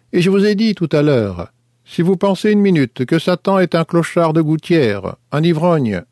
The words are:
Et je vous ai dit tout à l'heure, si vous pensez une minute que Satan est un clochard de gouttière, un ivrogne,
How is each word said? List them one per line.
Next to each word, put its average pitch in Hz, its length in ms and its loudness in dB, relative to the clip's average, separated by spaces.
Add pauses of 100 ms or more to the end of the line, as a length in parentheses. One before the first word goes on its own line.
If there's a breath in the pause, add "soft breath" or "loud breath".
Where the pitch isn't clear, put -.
(120)
Et 180 80 0
je 175 80 2
vous 196 160 2
ai 208 120 0
dit 220 180 0
tout 160 180 -6
à 151 100 2
l'heure, 104 500 0 (380)
si - 120 -2
vous 180 160 2
pensez 202 340 0
une 208 80 2
minute 151 460 0
que 165 120 0
Satan 180 420 0
est 180 140 0
un 165 120 0
clochard 165 480 0
de 165 80 2
gouttière, 139 760 -2 (160)
un 151 100 0
ivrogne, 156 680 0